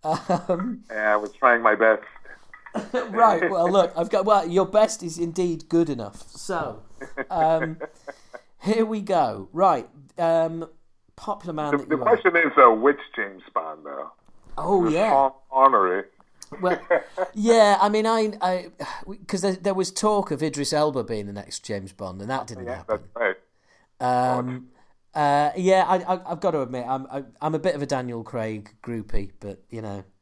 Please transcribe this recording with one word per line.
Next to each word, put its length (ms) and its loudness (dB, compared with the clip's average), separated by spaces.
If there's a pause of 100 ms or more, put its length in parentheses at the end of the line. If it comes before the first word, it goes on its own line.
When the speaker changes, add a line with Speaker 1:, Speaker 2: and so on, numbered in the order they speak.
Speaker 1:
Um, 840 -4
Speaker 2:
Yeah, 240 0
I 40 4
was 160 -4
trying 280 4
my 140 4
best. 280 4 (720)
Speaker 1:
<laughs> 180 -10 (180)
Right. 400 4
Well, 200 0
look, 240 4
I've 140 -2
got, 160 0
well, 220 4
your 180 2
best 380 2
is 160 -10
indeed 500 -4
good 220 2
enough. 400 -10
So, 500 -8 (480)
um, 480 0 (420)
Speaker 2:
<laughs> 440 -20
Speaker 1:
here 220 2
we 160 -4
go. 520 0
Right. 340 2 (300)
Um, 500 0 (480)
popular 380 -8
man 180 -4
Speaker 2:
The, 60 0
Speaker 1:
that 120 -6
Speaker 2:
the 80 0
Speaker 1:
you 40 -4
are. 40 -2 (120)
Speaker 2:
question 180 0
is, 200 2
though, 180 8
which 240 2 (180)
James 280 -10 (100)
Bond, 320 -8
though? 260 -14 (460)
Speaker 1:
Oh, 300 2
Speaker 2:
Is 60 2
it 40 0
Speaker 1:
yeah. 140 2
Speaker 2:
Sean 200 4 (200)
Connery? 520 4 (580)
Speaker 1:
Well, 180 0 (280)
Speaker 2:
<laughs> 280 -6
Speaker 1:
yeah. 440 6
I 100 4
mean, 180 0
I, 340 0
I, 280 -2 (360)
we, 120 -14
'cause 240 -6
there, 120 0
there 220 -2
was 160 -2
talk 400 0
of 100 -4
Idris 320 -4
Elba 300 0
being 240 -6
the 60 -12
next 300 -12
James 300 -8
Bond, 280 -12
and 100 -12
that 160 -4
didn't 180 -14
Speaker 2:
Yeah, 120 -10
Speaker 1:
happen. 220 -4 (160)
Speaker 2:
that's 200 0 (680)
right. 380 0
Speaker 1:
Um, 300 -10 (440)
uh, 420 2
yeah, 320 4
I, 100 2 (180)
I, 160 -10
I've 100 -8
got 100 0
to 100 -2
admit, 260 -6
I'm, 240 -4
I, 120 -8 (160)
I'm 140 -2
a 60 -2
bit 160 -2
of 80 -6
a 20 -6
Daniel 380 -6
Craig 580 -8
groupie, 480 -2 (100)
but, 300 -14
you 140 -12
know. 200 -10 (180)